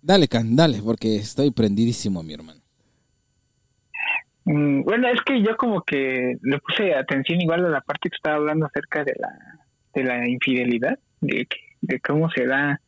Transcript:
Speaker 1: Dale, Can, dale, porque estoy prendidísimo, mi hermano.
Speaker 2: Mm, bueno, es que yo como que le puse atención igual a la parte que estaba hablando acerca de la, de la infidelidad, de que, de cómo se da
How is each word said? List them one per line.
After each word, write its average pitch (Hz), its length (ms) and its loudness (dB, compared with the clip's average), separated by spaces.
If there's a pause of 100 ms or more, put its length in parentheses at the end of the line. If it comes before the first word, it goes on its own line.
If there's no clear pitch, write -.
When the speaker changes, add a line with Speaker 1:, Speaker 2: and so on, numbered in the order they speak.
Speaker 1:
Dale, 175 240 4
Can, 117 300 0
dale, 139 260 4
porque 110 340 0
estoy 127 360 0
prendidísimo, 107 720 0
mi 76 100 -14
hermano. 80 260 -20 (1800)
Speaker 2:
Mm, 147 380 2
bueno, 240 260 2
es 240 140 2
que 254 200 2
yo 220 140 2
como 214 260 0
que 131 600 -2
le 135 160 0
puse 113 360 -2
atención 139 460 0
igual 170 260 2
a - 20 2
la 147 140 0
parte - 260 -6
que - 80 -8
estaba 151 200 -2
hablando 151 300 0
acerca - 380 -6
de 139 140 -2
la, - 120 -6 (640)
de 135 100 0
la 120 240 -2
infidelidad, 127 680 0 (220)
de - 260 -2
que, - 120 -10 (240)
de - 180 -4
cómo 160 300 0
se 127 160 -2
da 139 420 0